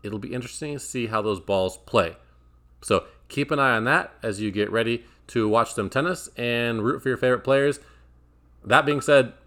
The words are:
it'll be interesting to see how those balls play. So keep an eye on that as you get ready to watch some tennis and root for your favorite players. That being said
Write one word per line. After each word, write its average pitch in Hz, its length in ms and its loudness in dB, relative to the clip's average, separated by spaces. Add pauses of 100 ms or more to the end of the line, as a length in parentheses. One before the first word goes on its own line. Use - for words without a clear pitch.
it'll 104 160 -8
be - 140 -10
interesting 127 400 -8
to 139 60 -8
see 120 280 -6
how 107 140 -2
those 101 180 -2
balls 92 380 0
play. 87 380 -2 (680)
So - 240 2 (220)
keep 143 240 -4
an 147 80 0
eye 131 160 4
on 110 80 0
that 147 300 0 (100)
as 104 160 -4
you 107 100 -2
get 101 220 -2
ready 117 320 0 (240)
to 110 220 0
watch 110 240 2
some 98 160 -2
tennis 165 480 -4
and 117 460 -2
root 123 200 -2
for 135 60 -2
your 123 80 -2
favorite 127 260 0
players. 139 360 2 (840)
That 135 220 4
being 143 160 0
said 135 320 4 (140)